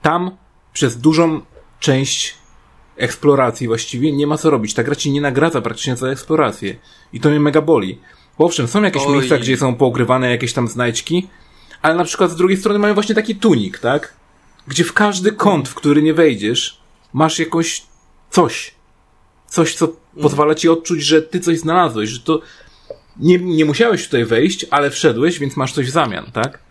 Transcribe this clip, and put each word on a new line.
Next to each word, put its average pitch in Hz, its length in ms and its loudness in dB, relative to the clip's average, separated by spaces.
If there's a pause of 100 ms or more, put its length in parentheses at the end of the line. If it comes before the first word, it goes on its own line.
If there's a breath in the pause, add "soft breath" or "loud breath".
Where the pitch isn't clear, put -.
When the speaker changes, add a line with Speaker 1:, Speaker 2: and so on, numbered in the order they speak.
Speaker 1:
Tam 175 300 0 (420)
przez 120 240 -2
dużą 156 440 2 (380)
część - 560 -2 (640)
eksploracji 135 680 0
właściwie 120 440 -2
nie 143 160 0
ma 151 100 -2
co 160 120 2
robić. 110 240 0
Ta 120 100 -2
gra 139 120 -2
ci 143 160 -4
nie 143 100 0
nagradza 143 400 0
praktycznie 117 340 -6
za 127 120 -6
eksplorację. 131 680 -2 (380 soft breath)
I 117 60 -12
to 147 100 2
mnie 147 100 2
mega 147 220 4
boli. 123 380 0 (380 soft breath)
Bo 156 80 6
owszem, 151 220 0
są 208 160 0
jakieś 151 220 0
Speaker 2:
Oj. 143 80 2
Speaker 1:
miejsca, 139 240 2
gdzie 127 200 0
są 131 180 0
poukrywane 127 560 2
jakieś 120 220 -4
tam 123 140 -2
znajdźki, 123 600 -4 (540 soft breath)
ale 160 140 2
na 175 80 0
przykład 170 280 0
z 170 40 -10
drugiej 185 220 2
strony 202 220 0
mają 208 140 2
właśnie 208 220 0
taki 220 200 -2
tunik, 123 440 0
tak? 131 340 -2 (540)
Gdzie 135 160 -2
w - 100 -4
każdy 208 380 2
kąt, 185 380 0
w - 60 -14
który 147 260 2
nie 156 120 2
wejdziesz, 123 680 0 (320)
masz 156 260 0
jakąś 165 440 -2 (460)
coś. - 460 0 (720)
Coś, - 280 0
co 165 100 0
Speaker 2:
Mm. - 380 -8
Speaker 1:
pozwala 151 320 2
ci 165 140 2
odczuć, 165 340 0
że 156 180 4
ty 170 180 -6
coś 170 200 0
znalazłeś, 156 500 0
że 123 100 -10
to 160 220 -2 (800 loud breath)
nie, 180 200 4
nie 165 260 0
musiałeś 202 400 0
tutaj 120 200 0
wejść, 123 460 0
ale 143 180 2
wszedłeś, 143 500 0
więc 139 180 -6
masz 131 160 -4
coś 131 140 -2
w - 40 -4
zamian, 127 400 -2
tak? 120 280 -6 (120)